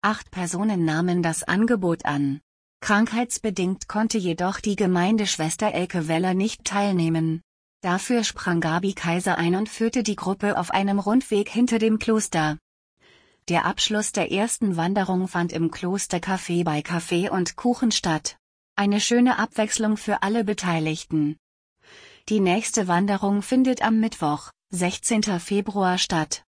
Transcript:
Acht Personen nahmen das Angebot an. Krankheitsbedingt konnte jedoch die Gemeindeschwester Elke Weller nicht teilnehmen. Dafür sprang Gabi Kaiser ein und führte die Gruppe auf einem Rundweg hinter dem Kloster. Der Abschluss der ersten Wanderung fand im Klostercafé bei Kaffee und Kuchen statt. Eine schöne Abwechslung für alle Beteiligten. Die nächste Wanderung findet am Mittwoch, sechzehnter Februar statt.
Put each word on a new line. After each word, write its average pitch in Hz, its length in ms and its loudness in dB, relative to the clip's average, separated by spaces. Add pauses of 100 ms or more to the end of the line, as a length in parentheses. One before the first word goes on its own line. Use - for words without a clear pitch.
Acht 208 280 -4
Personen 185 520 0
nahmen 175 380 2
das 165 220 -2
Angebot 190 640 2
an. 143 340 0 (400)
Krankheitsbedingt 214 1040 0
konnte 220 320 -2
jedoch 180 400 -2
die 208 160 0
Gemeindeschwester 185 960 2
Elke 175 360 -2
Weller 180 260 2
nicht 196 300 -2
teilnehmen. 165 760 0 (420)
Dafür 202 420 0
sprang 170 360 -2
Gabi 170 340 0
Kaiser 175 440 -2
ein 170 160 2
und 214 140 -2
führte 226 340 0
die 202 140 -2
Gruppe 196 420 -2
auf 175 140 -4
einem 196 260 2
Rundweg 208 500 2
hinter 233 300 2
dem 220 220 2
Kloster. 165 580 0 (880)
Der 175 180 0
Abschluss 208 460 0
der - 220 -2
ersten 202 440 0
Wanderung 185 520 0
fand 175 240 -2
im 165 180 0
Klostercafé 180 920 -2
bei 151 180 0
Kaffee 175 480 -2
und 180 240 -2
Kuchen 240 380 0
statt. - 460 -2 (360)
Eine 202 240 2
schöne 240 400 4
Abwechslung 214 580 0
für - 280 -2
alle 220 180 0
Beteiligten. 160 920 0 (920)
Die 214 120 2
nächste 196 480 0
Wanderung 202 540 2
findet 254 400 2
am 220 180 2
Mittwoch, 156 500 -2 (200)
sechzehnter 190 680 0
Februar 196 580 0
statt. 160 540 -2